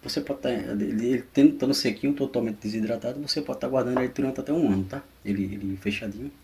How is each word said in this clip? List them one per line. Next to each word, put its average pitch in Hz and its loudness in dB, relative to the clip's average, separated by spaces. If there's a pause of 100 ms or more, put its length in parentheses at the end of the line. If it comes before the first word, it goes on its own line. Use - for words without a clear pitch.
Você - -4
pode 143 -6
tá, 127 -2
ele, 107 -2
ele 120 2
tendo, 143 6
tando 135 2
sequinho, - 0
totalmente 117 0
desidratado, 113 -2
você 147 -2
pode 135 -6
tá - -4
guardando 127 2
ele 127 0
durante 135 -2
até 135 -2
um 151 4
ano, 95 2
tá? 135 -8 (220)
Ele, 98 0
ele 98 -4
fechadinho. 104 -4 (140)